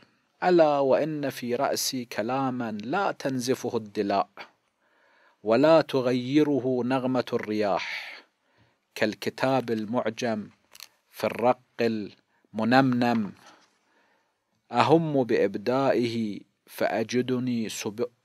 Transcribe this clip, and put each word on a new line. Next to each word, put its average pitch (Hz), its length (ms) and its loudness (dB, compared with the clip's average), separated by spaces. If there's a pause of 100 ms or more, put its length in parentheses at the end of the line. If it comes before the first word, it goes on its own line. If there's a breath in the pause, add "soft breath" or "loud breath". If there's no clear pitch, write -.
(440)
"ألا 160 340 6
وإن 143 520 0
في 120 240 -4
رأسي 127 500 -2
كلاما 123 640 -4
لا 123 420 -4
تنزفه 127 640 -4
الدلاء، 104 520 -2 (1120 soft breath)
ولا 143 380 6
تغيره 131 1040 0
نغمة 127 480 0
الرياح". 104 880 -2 (760)
كالكتاب 120 760 -2
المعجم 110 800 -4 (600 loud breath)
في - 140 -6
الرق 113 360 2 (200)
المنمنم، 117 1500 0 (1400 soft breath)
أهم 135 520 4
بإبدائه 113 1160 0 (260)
فأجدني 123 1000 -2
سب-، 110 420 -8 (140)